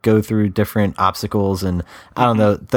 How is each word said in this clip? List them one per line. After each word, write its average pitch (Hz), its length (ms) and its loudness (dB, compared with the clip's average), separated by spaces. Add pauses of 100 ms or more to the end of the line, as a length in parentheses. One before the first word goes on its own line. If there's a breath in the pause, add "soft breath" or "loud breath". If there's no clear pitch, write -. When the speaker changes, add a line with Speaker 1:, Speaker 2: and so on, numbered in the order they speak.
Speaker 1:
go 110 180 4
through 107 280 -2
different 101 500 -2
obstacles, 98 640 -2
and 90 220 -2 (320 loud breath)
I 123 80 2
don't 117 120 2
Speaker 2:
Mm-hmm. 110 40 2
Speaker 1:
know, 104 140 4 (220)